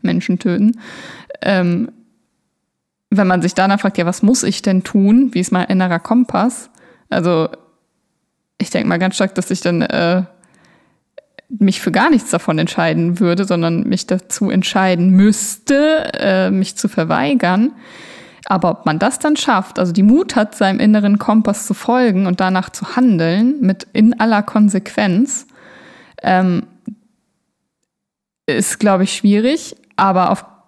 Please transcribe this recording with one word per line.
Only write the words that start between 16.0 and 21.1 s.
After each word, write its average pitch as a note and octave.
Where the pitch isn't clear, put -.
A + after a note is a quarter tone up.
äh, F#3+
mich F#3+
zu -
verweigern. G3
Aber F3
ob -
man D#3
das G#3
dann D4+
schafft, -
also F3+
die F#3
Mut C4+
hat, G#3+
seinem F#3+
inneren G#3